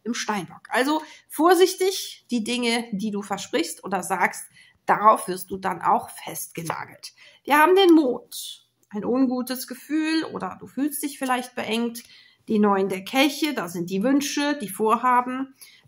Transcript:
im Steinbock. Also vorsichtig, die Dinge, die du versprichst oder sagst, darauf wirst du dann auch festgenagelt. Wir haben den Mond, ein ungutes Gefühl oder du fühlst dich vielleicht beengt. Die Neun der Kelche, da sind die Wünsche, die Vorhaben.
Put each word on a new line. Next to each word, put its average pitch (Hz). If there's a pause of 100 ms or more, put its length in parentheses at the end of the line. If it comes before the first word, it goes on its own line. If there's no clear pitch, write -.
im 220
Steinbock. -
Also 262 (300)
vorsichtig, 359
die 240
Dinge, 233
die 208
du 202
versprichst -
oder 190
sagst, 185 (400)
darauf 202
wirst 185
du 196
dann 185
auch 220
festgenagelt. - (320)
Wir 277
haben 320
den 370
Mond, - (220)
ein 208
ungutes 247
Gefühl 311
oder 185
du 180
fühlst 285
dich 277
vielleicht 254
beengt. 233 (460)
Die 220
Neun 196
der 185
Kelche, 285
da 190
sind 175
die 190
Wünsche, 285
die 202
Vorhaben. 247 (340)